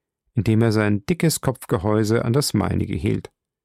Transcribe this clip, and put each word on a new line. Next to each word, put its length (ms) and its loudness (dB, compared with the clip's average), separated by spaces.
indem 280 2
er 100 2
sein 320 0
dickes 380 0
Kopfgehäuse 840 0
an 80 0
das 220 0
meinige 400 0
hielt. 360 -4